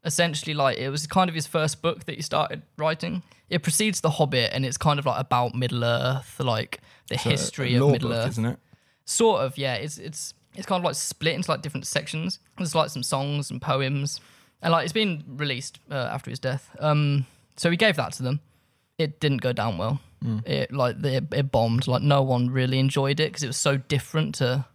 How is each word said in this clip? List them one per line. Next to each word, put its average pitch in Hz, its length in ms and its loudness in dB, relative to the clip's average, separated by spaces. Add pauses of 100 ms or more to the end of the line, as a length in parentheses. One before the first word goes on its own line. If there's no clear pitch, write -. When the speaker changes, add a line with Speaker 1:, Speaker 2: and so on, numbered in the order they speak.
Speaker 1:
essentially, 156 500 0
like, 139 240 2
it 135 120 -4
was 151 180 -4
kind 185 220 2
of 160 60 -8
his 156 120 -4
first 156 340 0
book 165 240 -2
that 151 100 -8
he - 60 -10
started 151 400 -2 (160)
writing. 160 460 -4 (260)
It 170 140 0
precedes 202 380 0
The 151 100 2
Hobbit, 139 420 2
and 135 120 0
it's 127 120 -4
kind 147 220 2
of, 139 60 -6
like, 127 140 0
about 123 360 0
Middle-earth, 123 840 0
like, 117 400 -2 (280)
the - 80 -4
Speaker 2:
It's - 100 -4
a 117 40 2
Speaker 1:
history 135 460 0
of 123 60 6
Speaker 2:
lore 143 120 8
book, 117 100 2
Speaker 1:
Middle-earth. 117 280 0
Speaker 2:
isn't 113 140 0
it? 123 140 -4 (460)
Speaker 1:
Sort 214 360 4
of, 135 160 -2
yeah. 131 180 -2
It's, 147 220 -6
it's, - 360 -12 (220)
it's 190 120 -12
kind 185 120 0
of, 175 60 -4
like, 139 100 0
split - 400 -2
into, 170 140 -4
like, 151 120 0
different 147 260 -8
sections. 156 520 -4 (180)
There's, 170 180 -4
like, 151 140 2
some 127 140 -8
songs 143 480 -2
and 127 100 -8
poems, 139 580 -2 (420)
and, 165 100 0
like, 165 120 4
it's 156 100 -4
been 185 340 0
released, 135 520 -6 (100)
uh, 143 60 -8 (160)
after 131 180 -6
his 127 100 -8
death. 131 300 -4 (100)
Um, 147 460 4 (300)
so 170 160 2
he 175 60 2
gave 208 180 4
that 123 180 -2
to 131 100 -8
them. 131 180 -2 (560)
It 151 220 -2
didn't 139 220 2
go 123 120 0
down 107 240 0
well. 113 220 0 (240)
Speaker 2:
Mm. 113 240 -2
Speaker 1:
It, 135 240 -2
like, 123 320 0
it, 135 300 0
it 139 180 0
bombed. 113 360 2
Like, 127 160 2
no 139 200 6
one 123 260 2
really 131 300 2
enjoyed 139 400 2
it 156 140 0
'cause - 100 -6
it 127 40 -4
was 123 100 -4
so 139 200 2
different 147 580 -2
to 127 400 0